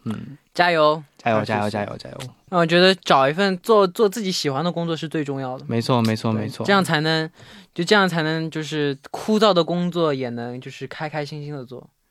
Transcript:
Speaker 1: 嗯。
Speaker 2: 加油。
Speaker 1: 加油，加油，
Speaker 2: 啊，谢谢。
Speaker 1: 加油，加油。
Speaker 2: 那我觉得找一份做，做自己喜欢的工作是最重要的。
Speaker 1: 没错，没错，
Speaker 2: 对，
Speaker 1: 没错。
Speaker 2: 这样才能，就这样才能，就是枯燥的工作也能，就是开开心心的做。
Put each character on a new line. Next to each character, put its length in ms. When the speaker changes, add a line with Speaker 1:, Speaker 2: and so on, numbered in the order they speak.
Speaker 1:
嗯。 340
Speaker 2:
加 160
油。 320
Speaker 1:
加 140
油， 120
加 120
油， 80
Speaker 2:
啊， 40
谢 100
谢。 60
Speaker 1:
加 0
油， 140
加 100
油。 80
Speaker 2:
那 100
我 60
觉 160
得 140
找 340
一 40
份 260
做， 280
做 220
自 140
己 100
喜 160
欢 160
的 80
工 140
作 100
是 100
最 160
重 160
要 200
的。 100
Speaker 1:
没 120
错， 220
没 140
错， 160
Speaker 2:
对， 100
Speaker 1:
没 60
错。 160
Speaker 2:
这 80
样 100
才 200
能， 280
就 100
这 100
样 140
才 140
能， 280
就 120
是 340
枯 280
燥 140
的 100
工 280
作 240
也 160
能， 300
就 100
是 160
开 220
开 160
心 200
心 80
的 120
做。 220